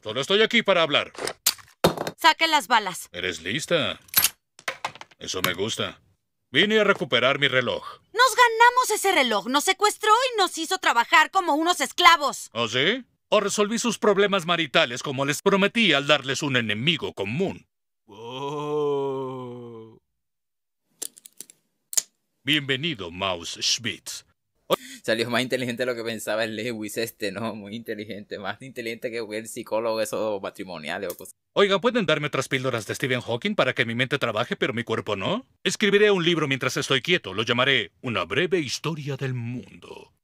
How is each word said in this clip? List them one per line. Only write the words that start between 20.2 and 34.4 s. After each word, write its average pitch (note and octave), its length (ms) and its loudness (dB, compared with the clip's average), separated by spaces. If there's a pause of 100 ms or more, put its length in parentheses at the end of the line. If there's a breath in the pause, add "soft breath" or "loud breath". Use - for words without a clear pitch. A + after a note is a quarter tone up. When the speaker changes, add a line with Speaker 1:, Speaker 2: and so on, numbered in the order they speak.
Speaker 1:
Bienvenido, C3+ 720 -2
Mouse F2+ 480 -4
Schmitz. - 640 -6 (800 loud breath)
Speaker 4:
Salió A2+ 260 0
más A#2+ 140 0
inteligente B2 400 -4
de B2 40 0
lo B2 80 -2
que A#2 80 -8
pensaba A2 420 -4
el A2 120 -6
Lewis G#2+ 400 -6
este, A2+ 340 -4
¿no? G2+ 240 -6
Muy G#2 220 -12
inteligente, G#2 640 -10
más G2+ 240 -8
inteligente A#2 480 -10
que A2+ 80 -8
el A2 300 -8
psicólogo, A2+ 520 -4
eso G#2+ 420 -2
matrimonial F2+ 640 -8
o F2+ 100 -6
cosas. - 200 -18 (180)
Speaker 1:
Oiga, G3 260 2
¿pueden A3+ 280 0
darme D3+ 220 0
otras C3+ 200 -2
píldoras B2+ 380 -2
de A2+ 80 -4
Stephen B2 260 -2
Hawking A#2+ 340 -4
para B2+ 200 2
que B2+ 100 0
mi A#2 100 -4
mente C3 240 0
trabaje, A#2 380 -2